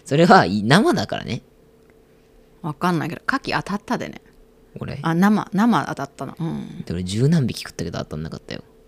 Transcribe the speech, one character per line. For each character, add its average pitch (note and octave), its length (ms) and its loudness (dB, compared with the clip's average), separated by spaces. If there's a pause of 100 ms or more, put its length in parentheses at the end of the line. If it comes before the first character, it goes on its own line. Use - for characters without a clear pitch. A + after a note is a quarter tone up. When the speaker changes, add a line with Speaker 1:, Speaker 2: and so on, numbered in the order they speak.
Speaker 1:
そ - 120 -2
れ E3 100 6
は E3 200 8
い、 G2 160 0
生 G#3 320 4
だ G2+ 120 -2
か - 120 -6
ら G1+ 60 -10
ね。 - 180 -6 (1200)
Speaker 2:
わ D3+ 120 -6
か F3+ 180 0
ん E3 60 0
な C3+ 80 -2
い - 20 -6
け - 80 -8
ど、 - 100 -18
牡 C4 100 0
蠣 - 200 -4
当 D3+ 60 -2
た F#3 140 -8
っ - 80 -8
た - 140 -4
で D2+ 100 -8
ね。 - 140 -16 (560)
Speaker 1:
俺？ C#3 240 -10
Speaker 2:
あ、 E3 120 -2
生、 G3+ 380 2
生 G3 340 2
当 - 80 -8
た C#3 100 -6
っ - 100 -12
た C3+ 120 -10
の。 - 120 -14
う E3 60 -6
ん。 D3 420 -10
Speaker 1:
で、 - 60 -8
俺 F2 100 -4
十 G#2+ 260 0
何 D#3 180 4
匹 - 160 -6
食 - 80 -14
っ - 20 -20
た - 120 -8
け E2+ 60 -6
ど - 80 -8
当 - 60 -6
た - 120 -10
ん D#2 60 -6
な D#2+ 80 -8
か - 60 -14
っ - 40 -14
た - 140 -14
よ。 - 80 -14 (260)